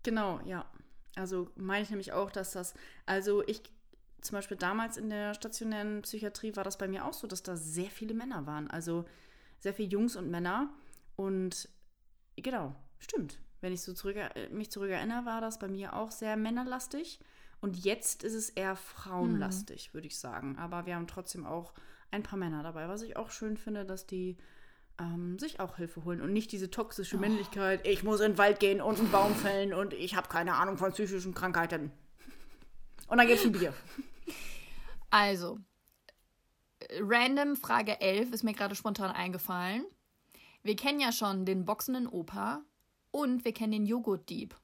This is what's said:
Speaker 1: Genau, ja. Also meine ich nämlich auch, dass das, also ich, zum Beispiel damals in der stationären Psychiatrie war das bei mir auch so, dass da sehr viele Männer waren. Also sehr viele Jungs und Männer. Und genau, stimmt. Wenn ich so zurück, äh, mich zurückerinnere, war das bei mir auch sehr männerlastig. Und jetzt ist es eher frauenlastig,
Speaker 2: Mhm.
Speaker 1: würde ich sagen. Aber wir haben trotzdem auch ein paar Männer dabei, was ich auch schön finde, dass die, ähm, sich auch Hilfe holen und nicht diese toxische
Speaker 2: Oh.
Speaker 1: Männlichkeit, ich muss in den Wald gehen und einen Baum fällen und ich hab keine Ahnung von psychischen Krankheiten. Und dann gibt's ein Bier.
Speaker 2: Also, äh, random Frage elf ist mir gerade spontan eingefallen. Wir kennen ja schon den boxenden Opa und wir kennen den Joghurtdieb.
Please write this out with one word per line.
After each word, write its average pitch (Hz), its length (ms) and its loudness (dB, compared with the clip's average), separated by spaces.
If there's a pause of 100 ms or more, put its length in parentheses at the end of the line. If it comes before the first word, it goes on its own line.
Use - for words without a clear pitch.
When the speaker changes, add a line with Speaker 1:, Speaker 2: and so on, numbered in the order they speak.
Speaker 1:
Genau, 208 420 2
ja. 180 200 -4 (500)
Also 185 420 -2
meine 196 260 0
ich 208 80 -4
nämlich 196 220 -4
auch, 196 180 0
dass 190 220 -4
das, 180 220 -6 (300)
also 196 420 2
ich, 220 160 -2 (600)
zum - 120 -6
Beispiel 196 220 -4
damals 214 400 0
in 220 140 -4
der 208 240 -2
stationären 214 680 -4
Psychiatrie 208 540 -6
war 196 80 -2
das 196 140 -4
bei 196 100 -2
mir 190 160 -4
auch 302 80 -2
so, - 140 -8
dass 196 160 -6
da 185 120 -6
sehr 165 360 -4
viele 220 240 -6
Männer 226 320 -4
waren. 151 240 -4
Also 170 340 -2 (560)
sehr 196 140 -2
viele 202 160 -2
Jungs 226 260 2
und 180 140 -4
Männer. 180 400 0 (460)
Und 190 520 -2 (680)
genau, 190 380 -4 (240)
stimmt. - 400 -4 (220)
Wenn 180 120 -2
ich 180 100 -4
so 185 100 -8
zurück, 196 240 -4
äh, 165 320 -6
mich 214 220 -6
zurückerinnere, 208 560 -2
war 226 160 -2
das 220 160 -4
bei 196 100 -6
mir 196 260 -6
auch 220 160 -4
sehr 220 260 -2
männerlastig. 254 840 -2 (400)
Und 196 240 -2
jetzt 208 400 0
ist 220 100 -2
es 220 160 -2
eher 190 240 -2
frauenlastig, 117 1160 -2
Speaker 2:
Mhm. - 40 -18
Speaker 1:
würde 160 140 -10
ich - 100 -8
sagen. 131 400 -6
Aber 175 280 -4
wir 175 100 -2
haben 170 100 -4
trotzdem 180 400 -10
auch 170 260 -6 (400)
ein 202 100 -2
paar - 160 -6
Männer 160 240 -2
dabei, 165 260 -6
was 208 140 -6
ich 226 140 -10
auch 220 140 -6
schön 214 260 -4
finde, 208 280 -4
dass 190 220 -8
die, 185 300 -4 (640)
ähm, 175 400 -4
sich 302 220 -6
auch 185 160 -4
Hilfe 170 280 -6
holen 175 160 -2
und 180 120 0
nicht 214 200 2
diese 190 180 -4
toxische 214 460 -4
Speaker 2:
Oh. 185 40 2
Speaker 1:
Männlichkeit, 196 680 2
ich 202 180 4
muss 208 160 4
in 214 120 8
den 175 60 2
Wald 202 220 8
gehen 196 200 6
und 214 180 2
einen 214 120 6
Baum 202 240 8
fällen 196 400 2
und 190 180 0
ich 180 240 -2
hab - 140 0
keine 170 240 2
Ahnung 185 240 4
von 185 140 2
psychischen 190 420 -2
Krankheiten. 170 560 2 (1160)
Und 226 100 6
dann 240 80 12
gibt's 233 180 8
ein 226 80 8
Bier. 170 220 0 (1400)
Speaker 2:
Also, 196 480 6 (1200)
äh, - 220 -6
random 262 540 6
Frage 220 440 2
elf 202 320 4
ist 220 120 -2
mir 214 100 2
gerade 202 200 0
spontan 202 360 -2
eingefallen. 180 760 -2 (760)
Wir 208 140 2
kennen 285 240 2
ja 247 120 6
schon 196 320 2
den 185 200 4
boxenden 240 420 0
Opa 202 560 -2 (480)
und 254 340 2
wir 226 80 2
kennen 220 200 2
den 214 140 4
Joghurtdieb. 208 760 0